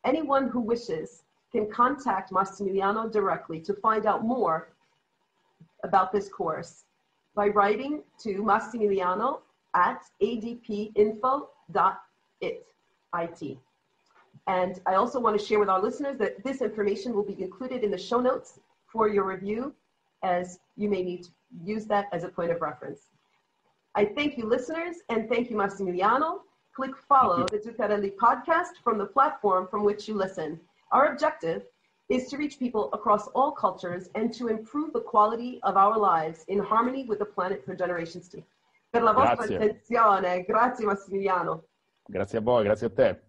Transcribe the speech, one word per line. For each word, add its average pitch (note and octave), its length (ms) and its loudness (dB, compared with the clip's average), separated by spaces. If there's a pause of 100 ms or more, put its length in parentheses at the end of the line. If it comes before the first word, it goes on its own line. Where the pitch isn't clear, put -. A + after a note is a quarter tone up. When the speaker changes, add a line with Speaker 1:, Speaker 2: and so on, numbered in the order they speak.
Speaker 1:
Anyone C4+ 420 2
who A#3+ 140 -2
wishes G3+ 640 -6 (280)
can G#3+ 180 -2
contact A#3+ 600 0
Massimiliano G3 800 0
directly E3+ 480 -2
to G3 140 -6
find A3 320 0
out G3+ 180 2
more G3 460 0 (1120)
about F#3 300 2
this G3 160 -2
course E3 560 -6 (500)
by G#3 140 2
writing A#3+ 540 2 (160)
to G3+ 220 -6
Massimiliano G#3 1000 0 (320)
at G3 280 2 (200)
A A3+ 160 0
D A#3 260 -10
P G#3 320 -6
info B3+ 540 2 (220)
dot F#3 320 2 (360)
it, - 260 -8 (460)
I E3+ 140 -4
T. C#3 340 -12 (880)
And F#3 380 -2
I F#3 100 2
also A#3+ 240 2
want G#3+ 180 2
to G#3 80 -2
share G#3+ 140 2
with G3 100 2
our F#3+ 120 4
listeners C4 380 -4
that - 240 -2
this C4 180 -4
information G#3+ 520 -2
will G3+ 120 0
be F#3+ 160 -10
included G#3+ 420 -6
in G3+ 80 0
the F3+ 60 -4
show A#3+ 240 0
notes - 380 -2 (260)
for A3 240 0
your G3+ 160 2
review, G#3 480 -4 (480)
as F3+ 380 -2 (160)
you G#3 140 -2
may F#3 140 0
need F3+ 200 -8
to - 60 -20 (340)
use G#3+ 240 -6
that G3+ 260 0
as E3+ 100 -6
a F#3 60 -8
point E3+ 220 -4
of E3+ 100 -2
reference. - 480 -10 (840)
I G#3 120 4
thank D4 320 -4
you, A3+ 80 -6
listeners, E4 520 -2 (120)
and A3 180 -2
thank A#3+ 220 0
you, G#3+ 80 -4
Massimiliano. G3+ 840 0 (340)
Click C4 220 -6
follow - 480 4
Speaker 2:
Thank G#3 200 -2
you. A3+ 60 -10
Speaker 1:
the - 60 -12
Zuccarelli G#3 380 0
podcast D4 680 2
from A3 140 2
the G3+ 80 -2
platform G#3+ 640 2
from G#3 160 -2
which G#3 240 0
you G#3+ 80 -4
listen. E3 440 -4 (320)
Our C#4+ 200 6
objective B3 540 -2 (440)
is B3+ 200 0
to C#4 80 -10
reach D4 200 -6
people A#3+ 360 -2
across G#3 340 0
all C4 240 2
cultures F3+ 640 -4
and A#3 180 -2
to B3 140 -6
improve D4 440 -4
the - 100 -2
quality A#3 600 0
of F#3+ 160 2
our G#3 220 6
lives E3 480 2
in G3 100 -2
harmony B3 480 0
with G#3+ 140 -4
the G#3 60 -2
planet F#3+ 380 -4
for F#3 120 -8
generations F3 540 -6
to. - 120 -16 (500)
Per A#3 120 2
la A3 100 6
vostra A#3+ 220 6
Speaker 2:
Grazie. G#3+ 200 -4
Speaker 1:
attenzione, G3 880 2
grazie A3+ 400 0
Massimiliano. F#3+ 800 -2 (440)
Speaker 2:
Grazie G2+ 320 -4
a - 20 -2
voi, A#2 220 4
grazie G#2+ 240 2
a - 20 0
te. A#2 400 2